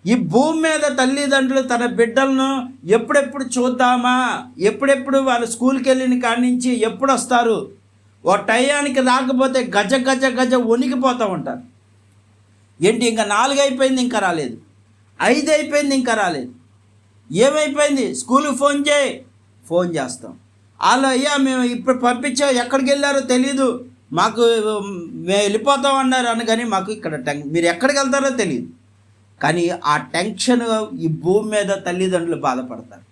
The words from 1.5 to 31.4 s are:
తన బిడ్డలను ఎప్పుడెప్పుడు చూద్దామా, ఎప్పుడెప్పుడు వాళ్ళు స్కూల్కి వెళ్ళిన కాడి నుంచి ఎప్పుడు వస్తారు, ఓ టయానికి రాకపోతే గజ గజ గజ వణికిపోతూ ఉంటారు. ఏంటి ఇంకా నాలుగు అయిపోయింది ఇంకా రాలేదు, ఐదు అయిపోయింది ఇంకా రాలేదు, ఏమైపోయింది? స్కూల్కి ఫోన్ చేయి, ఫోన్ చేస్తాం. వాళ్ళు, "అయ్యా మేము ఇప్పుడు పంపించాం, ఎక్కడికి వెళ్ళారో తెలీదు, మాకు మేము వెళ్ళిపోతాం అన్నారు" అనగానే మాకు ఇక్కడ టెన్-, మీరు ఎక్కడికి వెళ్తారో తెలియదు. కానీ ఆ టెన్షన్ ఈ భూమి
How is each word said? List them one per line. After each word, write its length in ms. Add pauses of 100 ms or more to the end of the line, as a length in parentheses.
తన 240
బిడ్డలను 840 (140)
ఎప్పుడెప్పుడు 580
చూద్దామా, 1000 (120)
ఎప్పుడెప్పుడు 600
వాళ్ళు 280
స్కూల్కి 440
వెళ్ళిన 300
కాడి 200
నుంచి 400
ఎప్పుడు 320
వస్తారు, 580 (560)
ఓ 100
టయానికి 640
రాకపోతే 760
గజ 180
గజ 300
గజ 300
వణికిపోతూ 720
ఉంటారు. 340 (1200)
ఏంటి 220
ఇంకా 180
నాలుగు 360
అయిపోయింది 420
ఇంకా 160
రాలేదు, 380 (680)
ఐదు 280
అయిపోయింది 440
ఇంకా 200
రాలేదు, 380 (800)
ఏమైపోయింది? 800
స్కూల్కి 420
ఫోన్ 320
చేయి, 340 (460)
ఫోన్ 280
చేస్తాం. 420 (440)
వాళ్ళు, 260
"అయ్యా 280
మేము 260
ఇప్పుడు 360
పంపించాం, 500
ఎక్కడికి 420
వెళ్ళారో 300
తెలీదు, 640 (280)
మాకు 280 (720)
మేము 260
వెళ్ళిపోతాం 580
అన్నారు" 300
అనగానే 380
మాకు 280
ఇక్కడ 220
టెన్-, 360
మీరు 160
ఎక్కడికి 320
వెళ్తారో 320
తెలియదు. 360 (760)
కానీ 280 (140)
ఆ 120
టెన్షన్ 1040
ఈ 100
భూమి 420